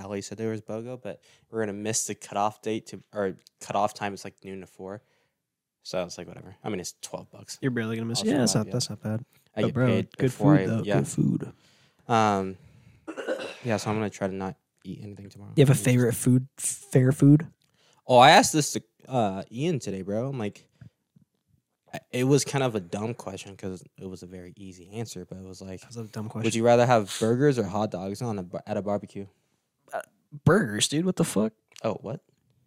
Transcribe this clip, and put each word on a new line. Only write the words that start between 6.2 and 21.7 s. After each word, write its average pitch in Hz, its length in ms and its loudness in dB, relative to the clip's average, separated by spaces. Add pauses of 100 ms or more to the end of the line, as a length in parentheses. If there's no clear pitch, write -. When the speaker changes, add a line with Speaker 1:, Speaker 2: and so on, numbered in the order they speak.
Speaker 1:
whatever. 87 340 -18
I 120 60 -10
mean, 104 100 -4
it's 85 240 -10
twelve - 280 -12
bucks. - 320 -18
Speaker 2:
You're 139 80 -2
barely 113 260 -4
gonna 113 100 -6
miss 120 140 -4
Speaker 1:
I'll 220 80 -2
Speaker 2:
it. - 40 2
Yeah, - 60 0
that's 113 140 2
Speaker 1:
survive, 110 140 0
Speaker 2:
not, - 20 -10
Speaker 1:
yeah. - 60 -10
Speaker 2:
that's 123 160 -4
not 104 120 -12
bad. 110 220 -4 (320)
Speaker 1:
I 110 60 -2
Speaker 2:
But 117 60 2
Speaker 1:
get - 60 -4
Speaker 2:
bro, 127 120 2
Speaker 1:
paid 95 300 0
Speaker 2:
good 135 100 0
Speaker 1:
before 143 320 4
Speaker 2:
food, 95 40 0
Speaker 1:
I, - 40 -2
Speaker 2:
though. 113 180 0
Speaker 1:
yeah. 101 140 0
Speaker 2:
Good - 100 0
food. - 440 -2 (540)
Speaker 1:
Um, 101 500 2 (1080)
yeah, 113 140 0
so 110 120 -4
I'm 104 60 -2
gonna 107 140 -2
try 98 180 -6
to 95 60 -6
not 95 220 -6 (280)
eat 95 180 -12
anything 101 280 -16
tomorrow. 101 260 -20
Speaker 2:
You 139 60 8
have 135 80 8
a - 20 8
Speaker 1:
I'm - 40 4
just - 80 -4
Speaker 2:
favorite 123 300 4
food, 127 320 4 (120)
fair - 540 2
food? 143 340 6 (600)
Speaker 1:
Oh, 127 120 8
I 135 140 12
asked 208 200 8
this 151 200 0
to, 107 100 -6 (260)
uh, 101 420 0
Ian 143 280 -2
today, 95 240 -6
bro. 107 260 -4
I'm 139 100 -6
like, 104 280 -8 (1300)